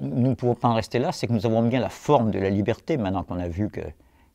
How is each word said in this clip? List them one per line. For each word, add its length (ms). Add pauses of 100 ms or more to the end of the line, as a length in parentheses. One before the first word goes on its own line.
nous 280
ne 60
pouvons 220
pas 120
en 60
rester 240
là, 120
c'est 160
que 60
nous 140
avons 160
bien 180
la 80
forme 440
de 60
la 120
liberté, 480
maintenant 240
qu'on 160
a 100
vu 220
que, 100 (540)